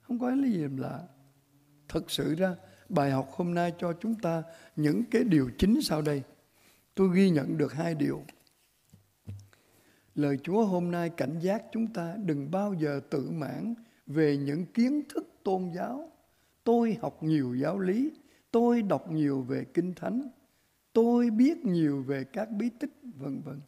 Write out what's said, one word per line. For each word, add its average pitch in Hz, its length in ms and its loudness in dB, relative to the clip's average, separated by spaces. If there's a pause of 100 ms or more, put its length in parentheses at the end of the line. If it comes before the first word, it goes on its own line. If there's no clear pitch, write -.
Không 240 180 -6
có 247 120 -2
lý 262 220 2
gì 160 140 0 (100)
lạ. 131 320 -8 (800)
Thật 160 220 -4
sự 143 240 0
ra, 180 220 0 (320)
bài 143 220 4
học 131 220 0
hôm 175 220 -2
nay 175 240 0
cho 175 140 -2
chúng 214 220 -4
ta 165 280 -2 (340)
những 160 340 2
cái 240 140 4
điều 147 340 4
chính 233 240 4
sau 151 200 0
đây. 147 200 0 (720)
Tôi 190 200 4
ghi 196 160 6
nhận 156 280 2
được 135 140 0
hai 165 220 -2
điều. 143 280 -2 (1900)
Lời 143 280 2
Chúa 208 220 2
hôm 180 260 0
nay 170 200 -2
cảnh 151 280 -4
giác 190 340 -2
chúng 226 200 -2
ta 170 240 -6
đừng 151 340 -2
bao 196 240 0
giờ 147 260 -2 (100)
tự 139 200 -2
mãn 165 440 -4 (320)
về 147 300 2
những 143 300 -2
kiến 269 420 2
thức - 200 -6 (140)
tôn 185 320 -2
giáo. 247 380 -8 (520)
"Tôi 233 360 4
học 143 220 -6
nhiều 147 320 2
giáo 151 240 0
lý, 214 340 0 (380)
tôi 240 320 4
đọc 170 280 0
nhiều 143 320 0
về 131 220 -4 (100)
Kinh 175 200 0
Thánh, 247 340 -4 (640)
tôi 240 380 4
biết 277 340 2
nhiều 156 380 2
về 135 220 -4
các 214 260 -6
bí 226 200 -2 (100)
tích, - 220 -10
vân 139 380 -10
vân. 143 280 -12